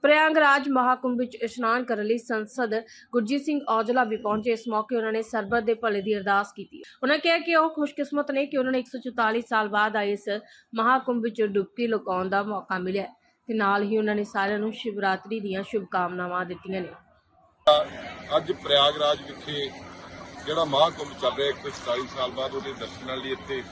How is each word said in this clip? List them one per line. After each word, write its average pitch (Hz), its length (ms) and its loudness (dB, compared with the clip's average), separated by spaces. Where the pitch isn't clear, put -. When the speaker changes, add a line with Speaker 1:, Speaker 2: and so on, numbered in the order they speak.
Speaker 1:
ਪ੍ਰਯਾਗਰਾਜ 294 640 6
ਮਹਾਕੁੰਭ 254 500 2
ਵਿੱਚ 247 160 -2
ਇਸ਼ਨਾਨ 233 480 0
ਕਰਨ 220 220 -2
ਲਈ 226 120 2
ਸੰਸਦ 220 560 -2
ਗੁਰਜੀਤ 240 280 0
ਸਿੰਘ 294 180 0
ਔਜਲਾ 226 340 2
ਵੀ 214 140 -2
ਪਹੁੰਚੇ। 214 340 0
ਇਸ 226 160 -4
ਮੌਕੇ 214 280 -2
ਉਹਨਾਂ 220 160 0
ਨੇ 220 100 -2
ਸਰਬੱਤ 220 420 -2
ਦੇ 226 100 2
ਭਲੇ 220 280 0
ਦੀ 208 140 0
ਅਰਦਾਸ 202 360 0
ਕੀਤੀ। - 300 -16
ਉਹਨਾਂ 285 140 4
ਕਿਹਾ 330 200 4
ਕਿ 339 180 2
ਉਹ 320 140 6
ਖੁਸ਼ਕਿਸਮਤ 294 600 -2
ਨੇ 269 140 0
ਕਿ 285 120 -4
ਉਹਨਾਂ 262 140 0
ਨੇ 262 80 2
ਇੱਕ 247 80 -6
ਸੌ 254 120 -10
ਚੁਤਾਲੀ 233 420 0
ਸਾਲ 214 280 0
ਬਾਅਦ 208 260 2
ਆਏ 202 160 0
ਇਸ 202 160 -4
ਮਹਾਕੁੰਭ 240 480 2
ਵਿੱਚ 226 200 -2
ਡੁਬਕੀ 208 440 0
ਲਗਾਉਣ 190 420 0
ਦਾ 196 140 2
ਮੌਕਾ 196 360 -4
ਮਿਲਿਆ 185 260 -2
ਤੇ 226 40 -4
ਨਾਲ 202 300 2
ਹੀ 214 140 0
ਉਹਨਾਂ 214 180 2
ਨੇ 208 80 0
ਸਾਰਿਆਂ 208 360 0
ਨੂੰ 214 140 -2
ਸ਼ਿਵਰਾਤਰੀ 202 680 -2
ਦੀਆਂ 196 240 -4
ਸ਼ੁਭਕਾਮਨਾਵਾਂ 180 800 -2
ਦਿੱਤੀਆਂ 185 360 -6
ਨੇ। 165 120 -8
Speaker 2:
ਅੱਜ 160 160 -2
ਪ੍ਰਯਾਗਰਾਜ 147 680 2
ਵਿਖੇ 143 500 -8
ਜਿਹੜਾ 160 200 2
ਮਹਾਕੁੰਭ 151 460 2
ਚੱਲ 123 140 2
ਰਿਹਾ, 143 140 0
ਇੱਕ 131 80 -2
ਸੌ 143 120 -8
ਚੁਤਾਲੀ 123 460 -4
ਸਾਲ 127 160 -4
ਬਾਅਦ 131 240 -4
ਉਹਦੇ 135 180 -6
ਦਰਸ਼ਨਾਂ 127 440 -10
ਲਈ 131 140 -6
ਇੱਥੇ 196 300 -6